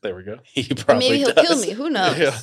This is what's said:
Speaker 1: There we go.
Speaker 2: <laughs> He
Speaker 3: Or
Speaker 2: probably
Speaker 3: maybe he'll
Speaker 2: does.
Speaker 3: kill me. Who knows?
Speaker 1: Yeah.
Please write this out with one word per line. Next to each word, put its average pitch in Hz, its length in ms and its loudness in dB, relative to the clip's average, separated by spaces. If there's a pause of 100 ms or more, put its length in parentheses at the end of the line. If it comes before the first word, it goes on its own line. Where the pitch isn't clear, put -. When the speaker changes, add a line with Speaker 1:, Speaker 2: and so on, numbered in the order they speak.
Speaker 1:
There 95 140 -10
we 92 80 -18
go. 104 180 -14
Speaker 2:
<laughs> - 20 -20
He - 280 -8
Speaker 3:
Or 127 40 -2
Speaker 2:
probably 247 340 2
Speaker 3:
maybe 277 100 2
he'll 269 140 0
Speaker 2:
does. 330 140 6
Speaker 3:
kill 320 140 2
me. 175 100 -4
Who 269 180 -6
knows? 180 280 0
Speaker 1:
Yeah. 135 260 0